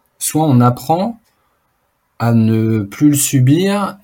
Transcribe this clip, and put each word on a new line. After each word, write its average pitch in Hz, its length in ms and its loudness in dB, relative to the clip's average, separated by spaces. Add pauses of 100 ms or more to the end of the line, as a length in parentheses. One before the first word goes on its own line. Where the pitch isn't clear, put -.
(180)
soit - 260 -4
on 127 160 4
apprend 165 600 -2 (960)
à 117 140 0
ne 110 500 0
plus 101 260 0
le 147 80 2
subir. 170 880 0